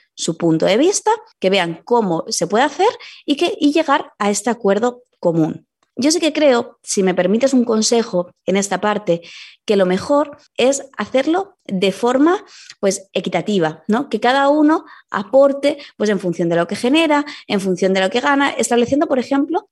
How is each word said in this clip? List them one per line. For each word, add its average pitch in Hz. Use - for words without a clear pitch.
su -
punto 165
de 185
vista, 381
que 190
vean 170
cómo 202
se 175
puede 214
hacer 370
y 285
que, 349
y 294
llegar 311
a 208
este 208
acuerdo 226
común. 160
Yo 277
sí 349
que 302
creo, 262
si -
me 185
permites 214
un 247
consejo 220
en 190
esta 190
parte, 208
que 208
lo 190
mejor 285
es 269
hacerlo 302
de 190
forma, 269
pues, 190
equitativa, 175
¿no? 233
Que 214
cada 269
uno 302
aporte, 277
pues, 214
en 196
función 175
de 170
lo 170
que 202
genera, 294
en 202
función 190
de 190
lo 190
que 233
gana, 285
estableciendo, 240
por 277
ejemplo, 277